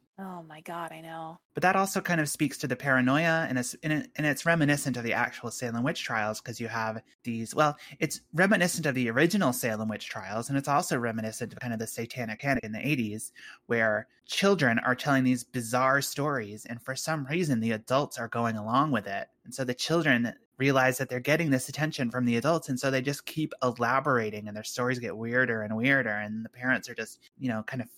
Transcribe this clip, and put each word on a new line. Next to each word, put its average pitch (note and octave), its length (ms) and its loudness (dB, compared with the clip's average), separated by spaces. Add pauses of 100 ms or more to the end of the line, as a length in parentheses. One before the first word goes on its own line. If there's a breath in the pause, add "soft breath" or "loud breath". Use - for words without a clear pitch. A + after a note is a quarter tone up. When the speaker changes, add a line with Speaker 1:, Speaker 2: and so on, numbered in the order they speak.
(180)
Speaker 1:
Oh F#3 240 -12
my D#3 180 -18
God, E3+ 320 -8
I D#3+ 80 -16
know. E3 360 -12 (180)
Speaker 2:
But D3 80 -4
that F#3 120 6
also F#3+ 260 0
kind F3 200 0
of D3+ 80 0
speaks - 300 0
to C#3+ 100 -4
the B2+ 80 -2
paranoia, C#3+ 720 4
and B2+ 100 -2
it's, B2 240 -4
and D#3 100 -2
it, D3 240 -4
and D3+ 100 0
it's C#3+ 200 0
reminiscent D3 500 4
of A#2+ 60 -4
the A2+ 100 -2
actual - 380 -2
Salem A#2 320 -4
witch D#3+ 200 -2
trials, A2 380 -2
'cause A#2 200 -10
you A#2 80 -6
have A2 340 -4 (220 soft breath)
these, A2+ 300 -6
well, D3 220 2 (220 loud breath)
it's - 220 -2 (120)
reminiscent F3+ 540 2
of C#3 80 2
the B2 160 2
original D#3+ 420 4
Salem A2 360 -2
witch - 200 -6
trials, G#2 400 -6
and C#3 80 0
it's C#3 120 -2
also D3 300 2
reminiscent A2+ 540 -4
of - 60 -16
kind B2 140 -4
of A2+ 80 -4
the A2+ 80 -4
satanic A#2 520 -6
panic C3+ 240 0
in G#2+ 80 -8
the A2 140 -6
eighties, A2 460 -2 (340 loud breath)
where A2 420 2 (180 soft breath)
children D#3 540 4
are B2+ 140 2
telling C3+ 300 2
these B2+ 180 2
bizarre B2+ 580 2
stories, C3 640 -4
and A#2+ 140 -8
for C3 140 -8
some D3+ 320 -4
reason D3 320 2
the A2+ 140 2
adults C3 460 0
are A#2 100 -6
going A#2 280 0
along B2 360 2
with G#2 160 0
it. G2 200 -6 (160)
And B2 100 -18
so C3+ 100 -4
the B2 100 0
children C#3+ 600 2 (240)
realize C3 400 4
that C3 100 -4
they're B2 100 -4
getting D#3 300 2
this C3 220 2
attention C#3 400 -2
from B2 160 0
the A#2+ 100 4
adults. D#3 320 2
And C3 100 -2
so C#3 120 0
they C3 100 2
just C#3 240 -4
keep - 380 -4
elaborating, A#2 840 0
and G#2 80 -10
their G#2+ 80 -8
stories B2 360 -2
get G#2+ 180 -6
weirder A#2 460 0
and G#2+ 120 -4
weirder. B2 360 2
And G#2+ 340 -6
the A2+ 60 -12
parents B2 360 -2
are - 80 -12
just, - 240 -8 (200 soft breath)
you C3 100 -4
know, A2 140 -2
kind B2+ 180 -8
of - 180 -8